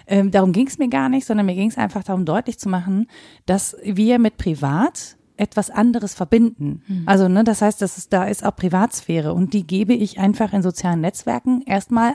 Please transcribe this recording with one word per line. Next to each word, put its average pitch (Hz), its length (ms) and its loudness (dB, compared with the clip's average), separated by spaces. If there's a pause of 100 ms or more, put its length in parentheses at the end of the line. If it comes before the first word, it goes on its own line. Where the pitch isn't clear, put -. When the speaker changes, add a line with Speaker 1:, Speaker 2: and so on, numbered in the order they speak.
Speaker 1:
Ähm, 196 240 2
darum 190 220 4
ging's 247 260 0
mir 262 120 0
gar 262 200 0
nicht, 262 160 0
sondern 208 220 0
mir 180 80 -2
ging's 202 220 -2
einfach 202 260 -4
darum, 185 200 -2
deutlich 175 360 -4
zu 202 100 -6
machen, 190 380 -2 (400)
dass - 360 -2
wir 214 360 2
mit 220 180 2
privat 151 800 -2 (200)
etwas - 340 -4
anderes 226 420 0
verbinden. 175 760 0
Speaker 2:
Mhm. 185 200 -4
Speaker 1:
Also, 196 200 4
ne, 190 160 4
das 226 200 0
heißt, 190 180 2
dass 190 160 -4
es, - 120 -14
da 190 160 0
ist 208 200 -6
auch 208 100 -2
Privatsphäre 165 800 -2
und 175 200 0
die 202 120 0
gebe 190 280 0
ich 214 260 -2
einfach 202 340 0
in 196 100 0
sozialen 175 380 -2
Netzwerken 247 640 -2
erstmal 226 500 0